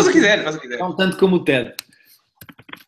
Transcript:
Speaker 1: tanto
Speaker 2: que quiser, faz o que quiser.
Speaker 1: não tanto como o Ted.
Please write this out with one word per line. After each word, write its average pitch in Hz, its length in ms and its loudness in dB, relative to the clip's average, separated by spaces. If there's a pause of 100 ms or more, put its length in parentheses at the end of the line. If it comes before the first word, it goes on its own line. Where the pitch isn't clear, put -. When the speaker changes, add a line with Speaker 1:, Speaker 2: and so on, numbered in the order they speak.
Speaker 1:
tanto - 20 4
Speaker 2:
que 359 140 4
quiser, 208 240 2
faz 156 120 -6
o - 40 -14
que - 80 -16
quiser. - 100 -8
Speaker 1:
não 180 180 -6
tanto 185 220 0
como 185 180 4
o 175 80 -2
Ted. 131 300 -2 (1120)